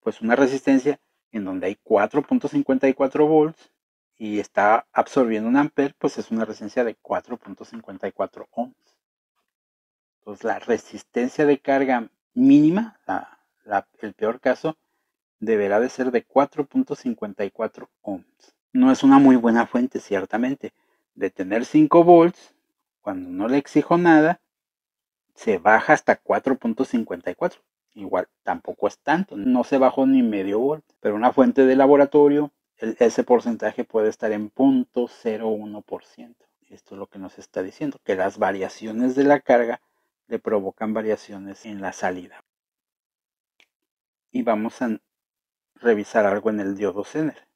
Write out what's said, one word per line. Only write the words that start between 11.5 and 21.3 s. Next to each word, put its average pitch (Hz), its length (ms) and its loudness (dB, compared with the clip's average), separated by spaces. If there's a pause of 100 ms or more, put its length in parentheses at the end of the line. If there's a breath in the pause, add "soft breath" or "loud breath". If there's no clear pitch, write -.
carga 131 480 -2 (240)
mínima, 151 760 4
la, - 320 -10 (260)
la, 101 220 -4 (140)
el 104 140 -12
peor 110 260 -4
caso, 135 360 -4 (640)
deberá 104 400 0
de 123 100 0
ser 127 220 -6
de 120 140 -2
cuatro 143 400 -2
punto 131 300 -4
cincuenta 107 500 -8
y 98 60 -8
cuatro - 400 -10 (120)
ohms. - 540 -14 (160)
No 127 180 4
es 131 140 0
una 139 140 8
muy 135 180 8
buena 117 300 2
fuente, 123 340 -4
ciertamente. 107 720 -6 (420)
De 92 160 -6